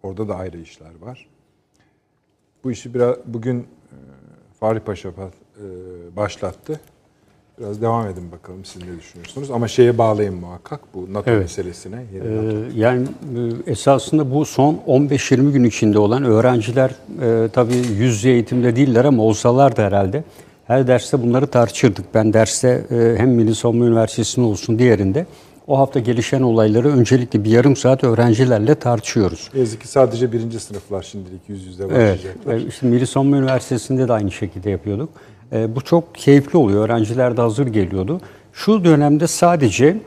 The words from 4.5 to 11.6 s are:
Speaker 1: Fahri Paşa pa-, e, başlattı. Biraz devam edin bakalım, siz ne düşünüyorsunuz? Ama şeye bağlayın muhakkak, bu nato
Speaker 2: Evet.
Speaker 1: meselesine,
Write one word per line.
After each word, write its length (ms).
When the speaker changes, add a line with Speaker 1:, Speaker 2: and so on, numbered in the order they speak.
Speaker 1:
Fahri 200
Paşa 300
pa-, 180
e, 80
başlattı. 640
Biraz 220
devam 260
edin 240
bakalım, 340
siz 160
ne 180
düşünüyorsunuz? 520
Ama 160
şeye 300
bağlayın 360
muhakkak, 460
bu 200
nato 180
Speaker 2:
Evet. 100
Speaker 1:
meselesine, 600